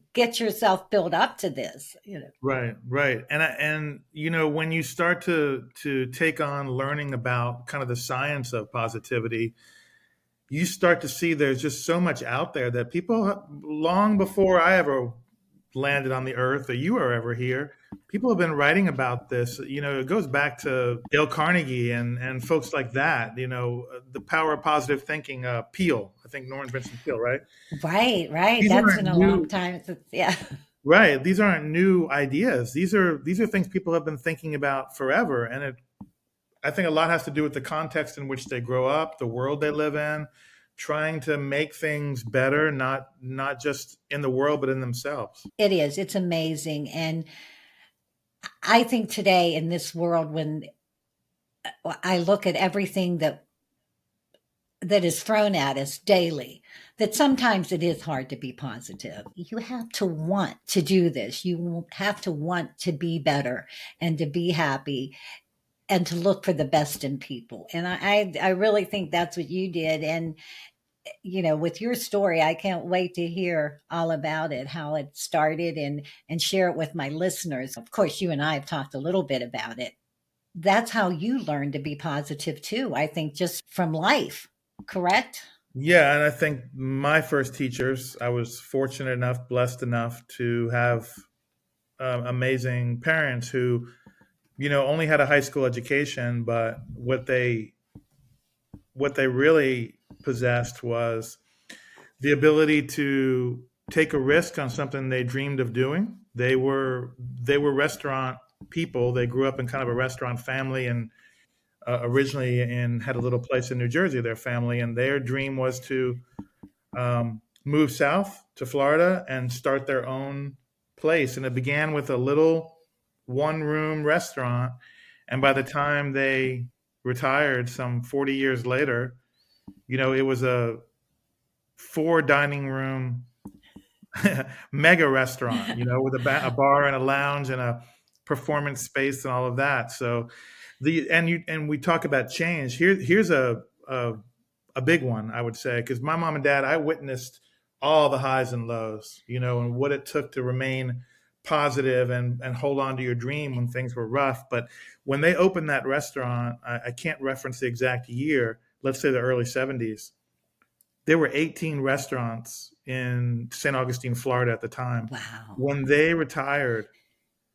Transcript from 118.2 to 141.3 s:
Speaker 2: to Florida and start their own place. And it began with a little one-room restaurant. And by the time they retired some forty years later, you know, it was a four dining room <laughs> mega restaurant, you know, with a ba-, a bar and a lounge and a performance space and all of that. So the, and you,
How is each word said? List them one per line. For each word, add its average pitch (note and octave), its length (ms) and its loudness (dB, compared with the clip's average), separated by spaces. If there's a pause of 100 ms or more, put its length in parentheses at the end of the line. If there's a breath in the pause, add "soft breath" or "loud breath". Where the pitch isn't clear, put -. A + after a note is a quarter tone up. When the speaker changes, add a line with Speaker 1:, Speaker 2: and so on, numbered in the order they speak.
Speaker 2:
to C3 100 -8
Florida D3+ 640 4
and B2+ 240 -4
start C3+ 340 -2
their B2+ 220 0
own C#3 480 -8 (400)
place. D#3 400 2
And C3 100 -6
it B2+ 80 -4
began C#3+ 400 0
with D3 160 -2
a C#3 60 2
little D#3 640 2 (480)
one-room D#3 800 -2
restaurant. B2 640 0 (560 soft breath)
And C3 140 -2
by C#3 100 6
the C3 120 2
time C#3+ 500 -2
they C3 540 0 (360)
retired C3 640 2
some B2 340 -4
forty C3+ 340 -2
years C3 300 0
later, B2+ 520 0 (680 soft breath)
you B2+ 100 -4
know, C3 160 2
it C3 80 2
was C3 220 2
a A#2+ 340 0 (1000)
four E3 440 2
dining C#3+ 460 2
room C3 580 -4 (880 loud breath)
<laughs> - 80 -8 (480 loud breath)
mega D#3+ 360 6
restaurant, B2 680 0
you A#2+ 80 -2
know, B2+ 160 0
with C3 140 0
a B2+ 80 -2
ba-, C#3 220 2
a B2+ 60 0
bar C#3 340 6
and C#3 100 2
a C3 40 0
lounge C#3 500 0
and B2+ 120 -2
a A#2+ 220 -4 (420 soft breath)
performance C#3+ 560 -2
space C3+ 440 -2
and C3 80 -2
all B2+ 140 0
of B2 100 -2
that. C3+ 340 0
So A#2+ 380 -2 (520 loud breath)
the, D3+ 280 0
and E3 200 4
you, E3+ 180 0